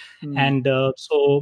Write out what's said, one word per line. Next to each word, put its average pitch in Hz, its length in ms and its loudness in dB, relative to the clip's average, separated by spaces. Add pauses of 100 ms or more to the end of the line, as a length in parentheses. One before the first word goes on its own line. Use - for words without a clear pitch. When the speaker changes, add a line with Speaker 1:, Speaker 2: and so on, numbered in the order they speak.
(200)
Speaker 1:
Hmm. 143 180 -10
Speaker 2:
And, 139 300 0
uh, 135 300 0
so, 143 440 2